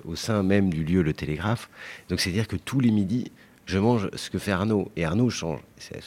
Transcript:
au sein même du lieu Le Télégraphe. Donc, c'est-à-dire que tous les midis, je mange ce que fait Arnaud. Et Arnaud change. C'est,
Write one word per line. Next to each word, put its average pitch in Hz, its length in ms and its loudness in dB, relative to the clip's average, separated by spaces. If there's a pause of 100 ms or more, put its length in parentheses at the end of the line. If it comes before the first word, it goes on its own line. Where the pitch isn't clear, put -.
au 82 100 -8
sein 104 280 0
même 98 300 4
du 80 100 -2
lieu 87 180 4
Le 78 120 2
Télégraphe. 78 560 -4 (400)
Donc, 90 100 -2
c'est-à-dire 101 280 -2
que - 80 -4
tous - 240 -4
les 120 120 4
midis, 107 400 0 (340)
je 92 140 0
mange 110 360 2
ce - 140 -10
que - 80 -4
fait 101 140 -2
Arnaud. 98 440 0
Et 82 100 -2
Arnaud 110 240 2
change. 80 300 -4 (180)
C'est, - 300 -14